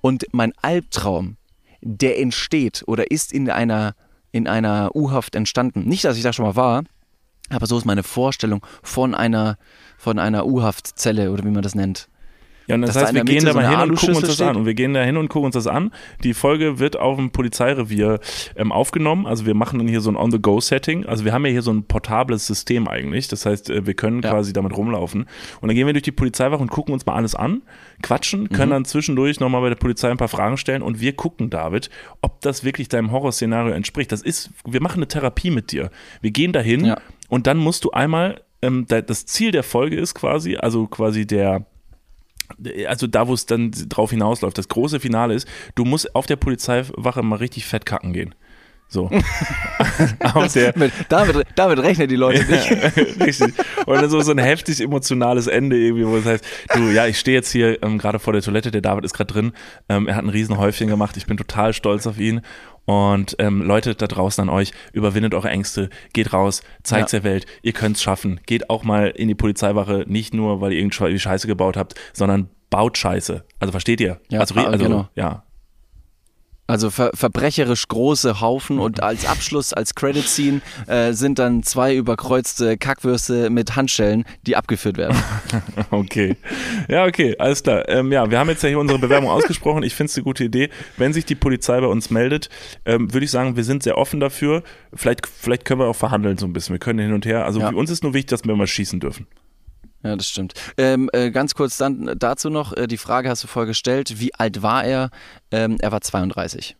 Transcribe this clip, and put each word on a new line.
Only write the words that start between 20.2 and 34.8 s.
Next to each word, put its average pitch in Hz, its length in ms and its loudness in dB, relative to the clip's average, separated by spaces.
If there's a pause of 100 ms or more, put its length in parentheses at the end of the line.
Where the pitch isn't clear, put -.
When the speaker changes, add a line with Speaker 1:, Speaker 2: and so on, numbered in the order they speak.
Speaker 2:
Also 107 200 -2
wir 107 80 2
haben 139 120 0
ja 135 60 2
hier 123 100 2
so 117 120 0
ein 107 100 2
portables 113 640 -2
System 113 400 0
eigentlich. 71 400 -4
Das - 180 -8
heißt, 104 240 -2
äh, 123 160 -2
wir 101 100 -2
können 117 280 0
Speaker 1:
Ja. 110 60 -2
Speaker 2:
quasi 101 240 0
damit 95 240 -2
rumlaufen. 101 500 -2 (320)
Und - 80 -4
dann 113 80 2
gehen 131 120 4
wir 147 60 2
durch 143 100 0
die 139 100 -4
Polizeiwache 135 480 0
und 120 100 -2
gucken 147 220 -4
uns 131 120 -6
mal - 100 -2
alles 110 200 0
an, 185 280 -2 (380)
quatschen, 202 460 -2
können 135 220 0
Speaker 1:
Mhm. 139 60 2
Speaker 2:
dann 135 100 -2
zwischendurch 143 560 0
nochmal 127 180 2
bei 127 100 2
der 120 60 0
Polizei 120 340 0
ein 123 80 0
paar 117 120 0
Fragen 110 260 0
stellen 135 280 -4
und 110 180 -4
wir 135 160 -2
gucken, 113 320 -4
David, 85 400 -4 (320)
ob - 180 -4
das 139 240 -2
wirklich 135 240 -4
deinem 113 240 0
Horrorszenario 117 640 0
entspricht. 104 400 -4
Das 104 80 -6
ist, - 300 -6 (140)
wir 123 160 -2